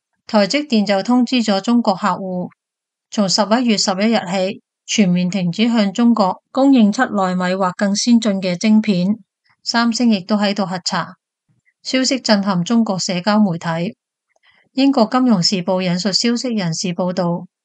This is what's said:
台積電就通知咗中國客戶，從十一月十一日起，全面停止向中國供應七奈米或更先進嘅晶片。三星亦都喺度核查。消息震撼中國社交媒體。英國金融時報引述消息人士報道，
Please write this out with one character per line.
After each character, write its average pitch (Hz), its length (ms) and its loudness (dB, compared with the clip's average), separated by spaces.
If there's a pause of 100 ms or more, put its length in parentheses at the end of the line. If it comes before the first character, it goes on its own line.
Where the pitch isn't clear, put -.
(260)
台 202 220 2
積 294 180 -2
電 220 180 2
就 196 200 0
通 247 200 2
知 254 120 0
咗 214 240 0
中 240 200 2
國 214 140 0
客 196 140 -2
戶， 180 400 -6 (600)
從 202 180 0
十 214 140 2
一 226 240 0
月 214 120 2
十 - 140 -2
一 202 180 0
日 220 80 2 (100)
起， 190 340 -4 (240)
全 196 220 2
面 180 220 0
停 175 220 -2
止 220 160 0
向 214 240 0
中 240 200 4
國 196 380 0
供 269 240 4
應 220 160 6
七 254 120 -2
奈 190 340 -2
米 180 180 -2
或 190 220 -2
更 196 180 -2
先 233 240 2
進 202 220 -2
嘅 185 180 -2
晶 214 220 4
片。 196 340 0 (480)
三 233 300 -2
星 233 180 2
亦 202 100 2
都 208 160 -2
喺 202 160 0
度 202 140 -4
核 180 180 -6
查。 185 300 -6 (680)
消 262 200 -2
息 262 160 0
震 214 240 0
撼 185 220 -2
中 233 180 2
國 202 160 -4
社 180 220 -4
交 208 180 2
媒 190 200 2
體。 170 380 -6 (760)
英 277 180 2
國 262 160 4
金 254 200 2
融 220 140 4
時 180 220 0
報 185 180 -2
引 180 160 0
述 180 140 -4
消 233 240 0
息 240 180 -6
人 180 220 -2
士 180 140 -6
報 180 240 -4
道， 175 340 -4 (180)